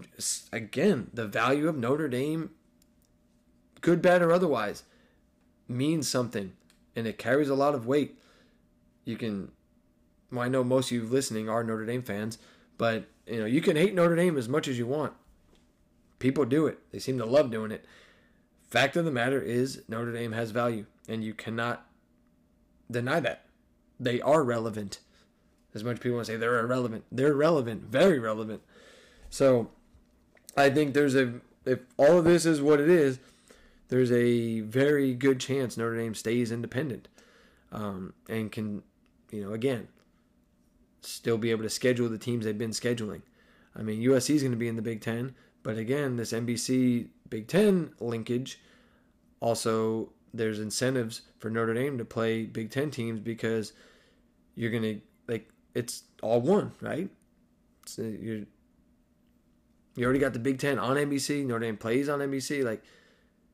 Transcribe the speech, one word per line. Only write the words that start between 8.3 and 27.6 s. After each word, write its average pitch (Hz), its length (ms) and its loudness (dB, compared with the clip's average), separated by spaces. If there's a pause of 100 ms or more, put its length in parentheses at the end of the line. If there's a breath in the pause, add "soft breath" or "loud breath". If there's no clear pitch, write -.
You 113 100 -6
can, 104 360 -6 (800)
well, 123 120 -4
I 123 60 -2
know 131 140 2
most 127 280 2
of - 20 -2
you 120 120 -2
listening 113 440 -2
are 113 160 0
Notre 110 220 -4
Dame 123 160 -4
fans, 107 340 -6 (400 soft breath)
but, 113 300 0 (200)
you 117 140 -6
know, 107 60 -2
you 131 160 2
can 170 140 2
hate 196 180 4
Notre 170 220 4
Dame 170 200 2
as 117 100 -2
much 151 220 -2
as 127 80 -2
you 120 100 -2
want. 139 280 -4 (1040)
People 135 260 2
do 143 220 2
it. - 140 -4 (100)
They 101 80 -12
seem 131 180 -4
to 117 80 -4
love 131 260 4
doing 110 200 -6
it. - 160 -12 (800 soft breath)
Fact 135 280 0
of 170 100 2
the 160 40 -2
matter 127 300 0
is, 123 480 -2
Notre 117 240 -6
Dame 117 200 -6
has 113 180 -4
value, 117 360 -2 (200)
and 113 160 -6
you 107 120 -8
cannot 117 520 -6 (1040)
deny 123 300 0
that. - 240 -4 (560)
They 123 220 0
are 151 200 4
relevant. 113 580 -4 (720 soft breath)
As 110 100 -8
much 120 160 -4
people 120 160 -2
wanna 117 80 -4
say 113 120 -6
they're 117 220 2
irrelevant. 120 540 -2
They're 135 220 4
relevant, 135 480 2